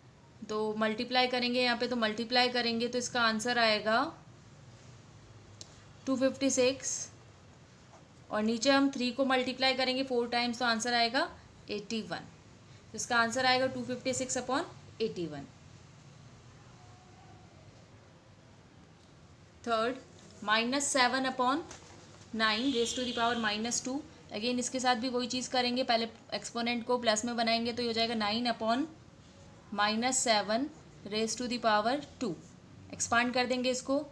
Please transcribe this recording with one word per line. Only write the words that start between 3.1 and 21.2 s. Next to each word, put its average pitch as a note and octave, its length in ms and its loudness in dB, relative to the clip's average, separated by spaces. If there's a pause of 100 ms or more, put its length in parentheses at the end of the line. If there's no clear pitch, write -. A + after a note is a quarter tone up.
answer A3+ 360 0
आएगा A3 420 2 (2000)
टू C4 100 0
फिफ्टी C4 340 2
सिक्स, C4 400 0 (1400)
और G#3+ 120 -2
नीचे A3+ 280 2
हम C#4 200 6
थ्री B3 220 0
को C4+ 120 2
multiply B3+ 500 2
करेंगे B3+ 300 0
four A#3+ 240 0
times, A#3+ 300 0
तो B3+ 60 0
answer A#3 300 0
आएगा A#3+ 340 2 (420)
एटी G#3 320 -4
वन। F3 140 -8
तो - 800 -18
इसका A#3+ 220 -2
answer A#3 280 2
आएगा B3+ 200 4
टू B3 180 -4
fifty B3 300 -4
six C4 240 -4
upon C4 260 -2 (360)
eighty F3+ 260 -4
वन। C#3+ 200 -10 (4000)
थर्ड, A#3 300 0 (480)
minus A#3+ 420 2
seven C4 400 2